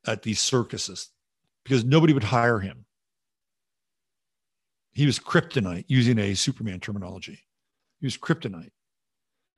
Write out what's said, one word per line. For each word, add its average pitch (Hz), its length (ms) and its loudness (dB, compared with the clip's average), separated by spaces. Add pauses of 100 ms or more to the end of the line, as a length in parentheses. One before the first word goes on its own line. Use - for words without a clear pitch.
at 110 160 -4
these 107 180 -2
circuses - 680 -4 (560)
because 123 200 2
nobody 156 280 6
would 135 120 0
hire 117 360 2
him. - 240 -10 (2000)
He 143 140 2
was 123 120 2
kryptonite, 104 680 0
using 123 300 4
a 101 160 0
Superman 104 460 -4
terminology. 95 640 -12 (560)
He 139 60 -4
was 123 100 -4
kryptonite. 107 540 -4 (880)